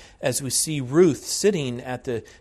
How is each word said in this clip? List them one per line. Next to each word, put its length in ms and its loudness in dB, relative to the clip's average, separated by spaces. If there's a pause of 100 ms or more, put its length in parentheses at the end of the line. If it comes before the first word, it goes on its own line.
(220)
as 200 -2
we 80 -6
see 300 -2
Ruth 460 4
sitting 560 -2
at 240 -8
the 180 -4 (180)